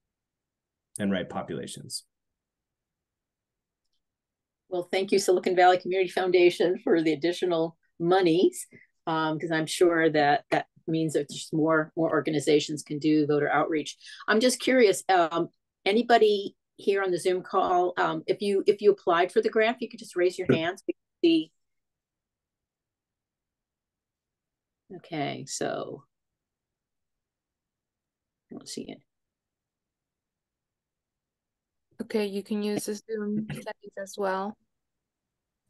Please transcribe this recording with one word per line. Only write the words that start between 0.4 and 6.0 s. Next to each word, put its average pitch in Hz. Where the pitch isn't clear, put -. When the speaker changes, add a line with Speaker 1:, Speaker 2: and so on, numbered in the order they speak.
Speaker 1:
and 98
right 92
populations. -
Speaker 2:
Well, 180
thank 190
you, 196
Silicon 185
Valley 180
Community 180